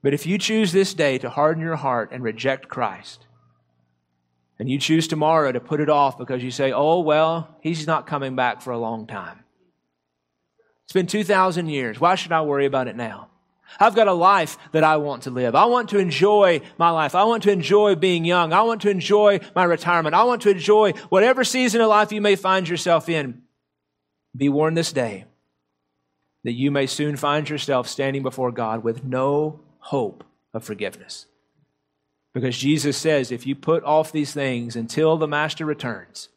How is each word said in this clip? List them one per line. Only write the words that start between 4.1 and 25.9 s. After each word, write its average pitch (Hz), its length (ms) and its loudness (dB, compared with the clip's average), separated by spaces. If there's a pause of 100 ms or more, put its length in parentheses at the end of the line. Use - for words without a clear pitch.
and 123 100 -6
you 139 80 -2
choose 160 300 0
tomorrow 156 440 0
to 123 80 -4
put 151 220 -6
it 147 80 -2
off 143 300 2
because 123 240 -6
you 127 80 -8
say, 135 200 -2
"Oh, 151 280 2
well, 160 640 0
he's 160 260 -6
not 160 180 -2
coming 135 300 -6
back 123 260 -2
for 131 100 -10
a 120 60 -6
long 113 300 -8
time. 98 360 -14 (1400)
It's - 100 -20
been 185 140 0
two 208 160 -2
thousand 185 460 0
years. 127 300 -6
Why 175 140 4
should 180 180 -4
I 160 100 2
worry 139 260 0
about 131 200 -2
it 107 80 -12
now? 117 340 -12 (520)
I've 208 140 4
got 220 120 4
a 190 60 4
life 180 440 2 (140)
that 160 140 4
I 156 100 6
want 143 280 -4
to 135 60 -10
live. 123 240 -2
I 156 120 6
want 240 240 0
to 202 100 2
enjoy 180 600 4 (160)
my 170 120 4
life. 160 240 0
I 190 120 4
want 226 180 0
to 202 80 4
enjoy 196 440 4
being 170 280 0
young. 170 300 2
I 196 80 6
want 226 220 0
to 208 60 2
enjoy 202 520 4 (120)
my 180 120 2
retirement. 165 500 0
I 208 80 6
want 240 200 0
to 202 60 4
enjoy 196 440 4 (160)
whatever 240 340 4
season 233 380 0
of 220 80 4
life 208 240 2
you 208 80 -4
may 202 160 2
find 185 320 -2
yourself 175 400 0
in." 143 320 -4 (920)
Be 139 140 -2
warned 156 300 0
this 160 160 -4
day 104 320 -6 (1200)